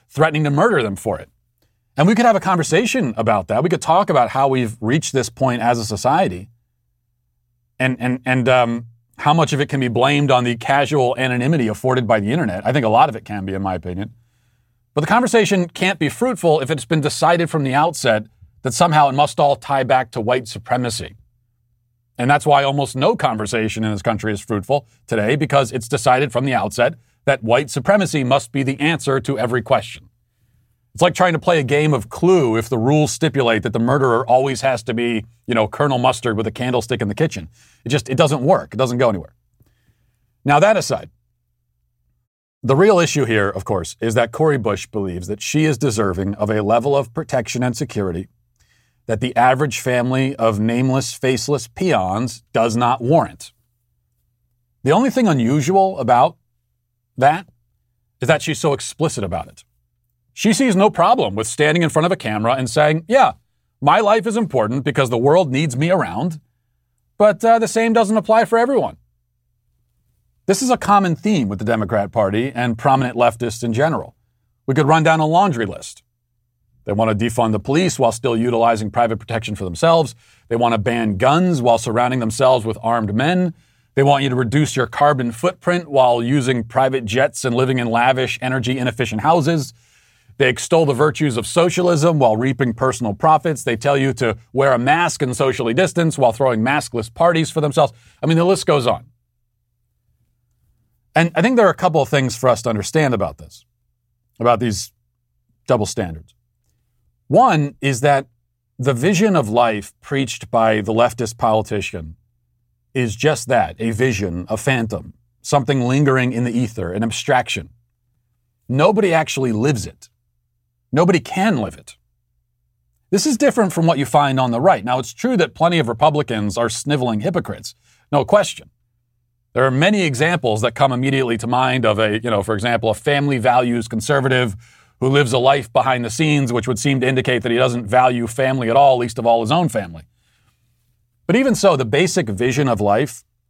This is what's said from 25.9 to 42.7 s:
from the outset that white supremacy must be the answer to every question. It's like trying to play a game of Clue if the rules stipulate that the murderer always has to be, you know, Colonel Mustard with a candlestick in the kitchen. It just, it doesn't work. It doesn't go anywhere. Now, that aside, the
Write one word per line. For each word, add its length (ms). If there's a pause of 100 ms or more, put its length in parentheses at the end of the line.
from 140
the 80
outset 420 (300)
that 180
white 260
supremacy 540
must 300
be 100
the 160
answer 400
to 180
every 240
question. 480 (840)
It's 80
like 120
trying 200
to 60
play 200
a 40
game 300
of 140
Clue 480
if 140
the 80
rules 340
stipulate 520
that 100
the 60
murderer 460
always 360
has 220
to 100
be, 320 (200)
you 80
know, 140
Colonel 300
Mustard 400
with 100
a 40
candlestick 500
in 80
the 60
kitchen. 340 (340)
It 60
just, 180
it 80
doesn't 260
work. 320
It 40
doesn't 200
go 120
anywhere. 240 (1120)
Now, 160
that 160
aside, 320 (1600)
the 100